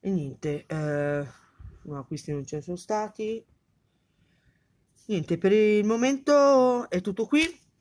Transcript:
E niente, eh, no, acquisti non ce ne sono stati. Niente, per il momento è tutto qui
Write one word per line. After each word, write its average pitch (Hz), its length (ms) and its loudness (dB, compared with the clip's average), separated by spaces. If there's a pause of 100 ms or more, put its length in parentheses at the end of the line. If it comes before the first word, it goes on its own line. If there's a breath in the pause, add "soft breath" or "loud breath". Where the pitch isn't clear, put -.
E 196 100 -6
niente, 147 560 -6
eh, 147 600 -4 (560 soft breath)
no, 147 160 -12
acquisti 147 340 -10
non 143 120 -6
ce 151 120 -10
ne 147 60 -8
sono 175 140 -8
stati. 214 680 -6 (1600)
Niente, 170 320 -2
per 190 140 2
il 214 340 4
momento 262 1040 4
è 180 100 -2
tutto 202 260 -4
qui 294 160 2 (380)